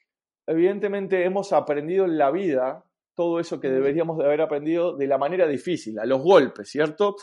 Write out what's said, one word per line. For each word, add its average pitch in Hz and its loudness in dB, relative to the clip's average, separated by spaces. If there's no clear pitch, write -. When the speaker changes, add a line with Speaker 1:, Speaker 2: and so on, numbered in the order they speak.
Speaker 1:
evidentemente, 190 0
hemos 185 -2
aprendido 156 0
en 165 -2
la 139 2
vida 151 -2
todo 170 -2
eso 165 -6
que 135 -4
Speaker 2:
Mm. 131 0
Speaker 1:
deberíamos 156 0
de 147 0
haber 151 2
aprendido 156 -2
de 139 -2
la 139 0
manera 165 0
difícil, 127 -6
a 113 -6
los 131 0
golpes, 139 6
¿cierto? 160 0